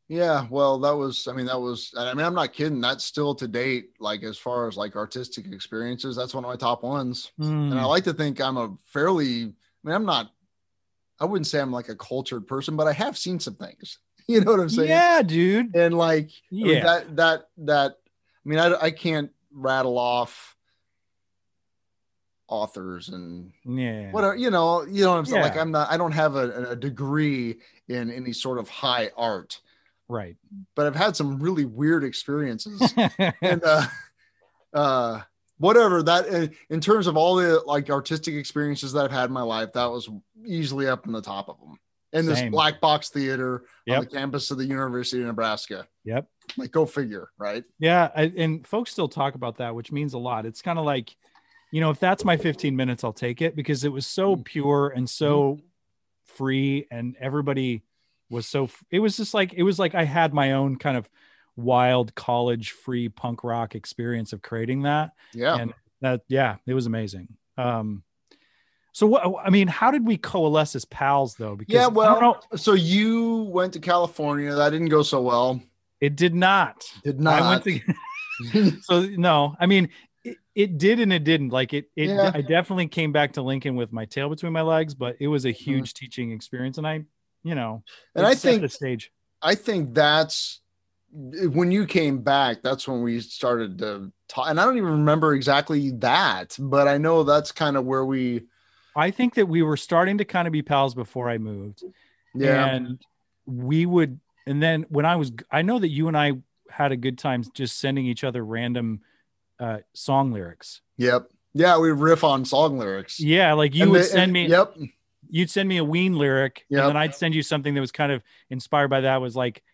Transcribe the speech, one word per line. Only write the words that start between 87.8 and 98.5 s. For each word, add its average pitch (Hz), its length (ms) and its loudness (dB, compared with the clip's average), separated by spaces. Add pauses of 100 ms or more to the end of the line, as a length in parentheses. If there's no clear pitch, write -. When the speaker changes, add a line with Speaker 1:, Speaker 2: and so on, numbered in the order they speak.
Speaker 1:
And 180 100 2
Speaker 2:
it 214 40 6
Speaker 1:
I 262 60 6
Speaker 2:
set 262 60 -4 (100)
Speaker 1:
think, 220 120 4
Speaker 2:
the 143 60 -2
stage. 123 440 -8 (280)
Speaker 1:
I 165 140 2
think 180 400 -4
that's 151 640 2 (520)
when 156 580 -2
you 196 160 2
came 147 360 0
back, 139 400 2
that's 135 240 -4
when 127 160 -4
we 117 180 -2
started 113 580 -4
to 101 340 -8 (160)
talk. 127 200 -4
And 151 120 2
I 196 40 6
don't 254 120 2
even 196 140 0
remember 151 440 4
exactly 143 580 2
that, 120 640 0
but 139 300 4
I 143 100 2
know 160 260 4
that's 147 280 2
kind 147 240 0
of 131 80 -2
where 131 200 0
we 127 380 -2 (540)